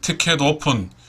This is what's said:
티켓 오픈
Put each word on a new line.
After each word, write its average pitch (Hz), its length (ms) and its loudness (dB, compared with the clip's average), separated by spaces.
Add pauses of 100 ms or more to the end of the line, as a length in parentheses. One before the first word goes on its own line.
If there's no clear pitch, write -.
티켓 165 400 0
오픈 139 480 0 (180)